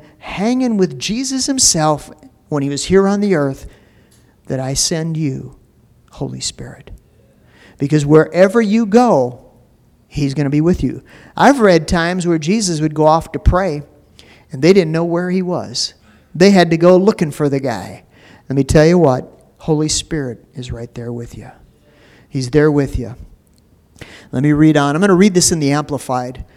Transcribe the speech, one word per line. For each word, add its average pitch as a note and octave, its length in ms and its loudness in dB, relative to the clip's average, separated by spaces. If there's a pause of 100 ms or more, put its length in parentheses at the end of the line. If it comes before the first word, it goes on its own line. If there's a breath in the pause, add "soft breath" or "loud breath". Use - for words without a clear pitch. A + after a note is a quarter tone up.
(180 soft breath)
hanging A#3+ 580 -2
with D#3+ 240 -2
Jesus C4 460 -6
himself D#3 640 0 (380)
when D3 140 -2
he C#3 60 -4
was C#3+ 180 -6
here G3 200 4
on G3+ 140 0
the G3+ 140 0
earth C#3 300 -4 (840 soft breath)
that C3+ 120 -6
I C3 140 -6
send D#3+ 420 -4
you, C3+ 420 -6 (540)
Holy B2+ 300 -10
Spirit." - 500 -14 (840 soft breath)
Because C#3+ 280 0
wherever E3 560 4
you A3 240 0
go, F#3 640 2 (580)
he's C#3 240 -4
gonna C#3+ 160 -2
be D3 100 0
with E3+ 240 0
you. - 180 -6 (360 loud breath)
I've B3 240 4
read E3+ 260 4
times F3 400 -2
where E3 100 0
Jesus F3 440 -2
would D#3 120 -2
go D3+ 120 0
off D#3+ 260 2
to C#3+ 80 -8
pray, F3+ 440 0 (680 soft breath)
and C3 100 -8
they E3+ 120 6
didn't E3+ 180 2
know E3 140 -2
where F3 240 -4
he F#3 120 -2
was. C3+ 520 -6 (420 soft breath)
They G3 160 6
had F3 200 4
to E3 60 2
go F3 200 6
looking F#3 340 0
for D3 160 -2
the C#3 140 -2
guy. G2+ 420 -8 (460 soft breath)
Let C3+ 80 -2
me C3+ 80 2
tell D#3 200 4
you F3 120 6
what, C#3 340 2 (280)
Holy D#3 280 -2
Spirit C#3 560 -6 (100)
is B2 200 -12
right A#2 200 -14
there A#2+ 200 -10
with A#2+ 240 -14
you. - 140 -18 (760 soft breath)
He's C3 220 -6
there D3+ 200 4
with C#3+ 300 -2
you. A#2 160 -10 (1160 loud breath)
Let B2+ 100 -2
me D3 80 2
read D3+ 240 4
on. C#3+ 180 0
I'm D#3+ 80 -2
gonna G3 140 4
read G3 180 4
this F3+ 200 0
in E3 60 -4
the C#3 120 0
Amplified. B2+ 720 -6 (140)